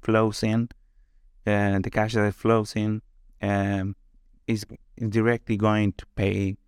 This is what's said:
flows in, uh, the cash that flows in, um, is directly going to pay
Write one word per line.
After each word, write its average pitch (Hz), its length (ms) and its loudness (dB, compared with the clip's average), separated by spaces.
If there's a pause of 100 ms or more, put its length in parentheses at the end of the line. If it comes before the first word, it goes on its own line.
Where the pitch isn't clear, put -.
flows 110 420 0
in, 113 260 0 (760)
uh, 101 320 2
the 95 100 -4
cash 110 240 -2
that 104 220 2
flows 110 400 0
in, 107 260 -2 (400)
um, 98 540 -2 (520)
is 107 180 -2 (440)
directly 113 480 0
going 107 360 2
to - 120 -14 (100)
pay 98 420 -2 (100)